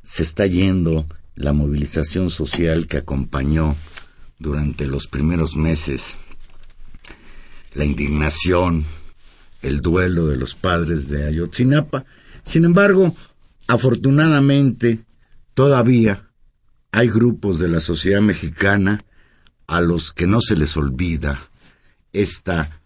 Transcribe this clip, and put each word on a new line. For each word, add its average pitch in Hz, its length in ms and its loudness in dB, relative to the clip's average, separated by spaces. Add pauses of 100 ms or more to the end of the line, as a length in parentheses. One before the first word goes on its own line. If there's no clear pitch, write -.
se - 220 -4
está - 240 0
yendo 87 600 0 (280)
la 73 180 -2
movilización 73 800 0
social 80 560 0
que 76 100 -6
acompañó 73 800 -2 (600)
durante 73 480 -4
los 67 220 -6
primeros 78 480 -2
meses 78 580 -2 (1600)
la 73 100 -2
indignación, 76 1000 0 (760)
el 71 180 -2
duelo 85 460 0
de 71 100 0
los 64 180 -4
padres 80 540 -2
de 73 180 -4
Ayotzinapa. 131 760 -2 (400)
Sin 165 200 2
embargo, 185 500 4 (540)
afortunadamente, 135 1300 2 (540)
todavía 123 760 4 (640)
hay 117 160 4
grupos 107 500 2
de 87 100 0
la 82 120 2
sociedad 90 400 2
mexicana 98 800 2 (680)
a 85 140 -2
los 85 320 0
que 87 140 -2
no 107 140 2
se 107 160 2
les 76 200 0
olvida 73 640 -2 (720)
esta 87 720 -2